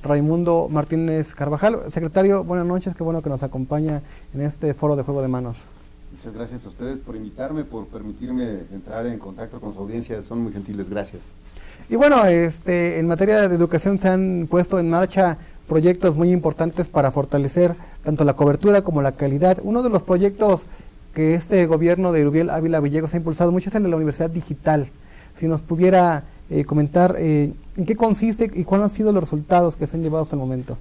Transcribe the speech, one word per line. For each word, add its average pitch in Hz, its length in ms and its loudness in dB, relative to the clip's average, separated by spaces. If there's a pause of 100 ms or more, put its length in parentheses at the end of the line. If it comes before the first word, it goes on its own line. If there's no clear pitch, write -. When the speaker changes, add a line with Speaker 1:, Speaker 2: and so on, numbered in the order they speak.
Speaker 1:
Raimundo 160 680 2
Martínez 156 640 -2
Carvajal. 151 560 -2
Secretario, 190 540 0
buenas 175 200 -2
noches, 180 300 -4
qué - 80 -8
bueno 165 180 -2
que 156 60 -6
nos 135 160 -4
acompaña 147 580 -4 (320)
en 135 60 -8
este 147 340 -4
foro 147 220 0
de 139 80 -4
Juego 139 180 -4
de 135 60 -2
Manos. 127 300 -6 (560)
Speaker 2:
Muchas - 200 -16
gracias 113 320 -12
a 101 40 -16
ustedes 127 300 -10
por 120 180 -14
invitarme, 139 480 -10
por 110 220 -12
permitirme 113 720 -8 (140)
entrar 107 340 -10
en 113 120 -8
contacto 104 400 -16
con 104 140 -12
su 92 60 -16
audiencia, 113 420 -10
son 117 200 -8
muy 110 120 -6
gentiles, 101 360 -10
gracias. 98 340 -10 (680)
Speaker 1:
Y 226 80 -2
bueno, 277 260 6
este, 170 760 2
en 165 80 0
materia 196 420 4
de 180 60 2
educación 170 440 2
se 190 80 0
han 185 420 0
puesto 180 300 2
en 170 100 2
marcha 175 480 2 (300)
proyectos 170 480 4
muy 175 160 4
importantes 165 560 0
para 139 240 2
fortalecer 147 640 0 (260)
tanto 151 220 0
la 139 140 2
cobertura 190 460 4
como 160 180 0
la 135 160 -2
calidad. 147 460 2
Uno 226 200 0
de 247 60 2
los 202 140 2
proyectos 196 600 2 (500)
que 156 220 2
este 175 300 2
gobierno 170 480 2
de 156 100 4
Rubiel 156 280 2
Ávila 165 280 0
Villegos 151 360 -2
ha - 20 0
impulsado 170 340 0
mucho 185 180 0
es 196 60 -8
el 208 80 2
de 185 60 0
la 165 80 0
Universidad 160 320 -2
Digital. 151 580 -2 (500)
Si 165 100 -4
nos 160 140 0
pudiera, 175 640 4 (260)
eh, 147 160 0
comentar, 151 520 2
eh, 151 360 2 (240)
en 185 80 -2
qué 214 100 0
consiste 220 580 0
y 170 120 -4
cuáles 196 200 2
han 202 40 2
sido 214 240 0
los 180 100 2
resultados 160 540 0
que 151 100 -4
se - 80 -8
han 165 80 -4
llevado 156 200 -2
hasta 156 120 -6
el 139 60 -2
momento. 127 400 -6